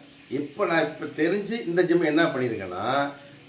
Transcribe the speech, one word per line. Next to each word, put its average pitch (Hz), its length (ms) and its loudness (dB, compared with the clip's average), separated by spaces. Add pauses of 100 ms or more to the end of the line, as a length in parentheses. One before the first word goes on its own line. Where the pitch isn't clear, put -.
(300)
இப்ப 147 360 -4
நான் 165 200 2
இப்ப - 380 -6
தெரிஞ்சு 196 440 -2
இந்த 175 160 4
ஜென்மம் 170 220 4
என்ன 156 180 4
பண்ணியிருக்கேன்னா, 123 840 0 (400)